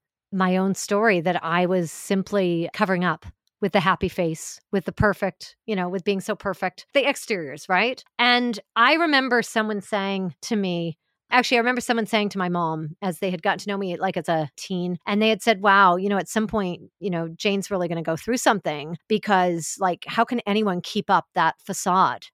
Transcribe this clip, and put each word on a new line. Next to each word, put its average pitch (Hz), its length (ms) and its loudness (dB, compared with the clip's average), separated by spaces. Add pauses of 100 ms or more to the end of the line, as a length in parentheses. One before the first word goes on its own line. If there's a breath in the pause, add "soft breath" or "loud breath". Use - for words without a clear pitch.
(320)
my 185 240 2
own 190 180 2
story 208 460 2
that 170 240 0
I 175 220 2
was 175 260 0
simply 185 800 0
covering 185 320 0
up 160 200 -2 (360)
with 202 120 -2
the 208 60 2
happy 180 300 2
face, - 520 -4 (120)
with 196 120 0
the - 80 -6
perfect, - 640 -2 (100)
you 214 120 -4
know, 180 120 -2
with 185 140 -6
being 196 180 -2
so 208 140 -6
perfect, - 580 -6
the 277 160 2
exteriors, 160 600 -6
right? 202 340 0 (160)
And 240 400 2 (160)
I 247 200 6
remember 269 480 2
someone 214 380 -2
saying 190 640 -4
to 233 140 -2
me, 170 420 -2 (320)
actually, 247 280 4
I - 20 4
remember 247 200 0
someone 226 260 -2
saying 208 240 0
to 196 80 -8
my 180 100 -2
mom 160 520 -2
as 185 200 -4
they 190 100 -2
had 180 120 -6
gotten 190 180 0
to - 80 -8
know 202 80 -4
me, 185 200 -4
like, 190 200 -2
as 170 120 -4
a 160 280 0
teen, 180 500 -4
and 208 160 2
they 220 60 4
had 220 120 2
said, 202 220 2
"Wow, 196 320 8
you 190 140 0
know, 202 100 0
at 170 100 -4
some 220 200 0
point, 190 500 -4
you 185 120 -6
know, 165 180 -2
Jane's 196 420 -2
really 180 160 -2
gonna 165 160 -4
go 165 140 -2
through 240 220 -2
something 160 580 0 (100)
because, 180 720 0
like, 185 300 -2
how 233 160 2
can 240 160 -2
anyone 202 400 0
keep - 280 -6
up 180 260 2
that 165 260 2
facade?" 180 720 0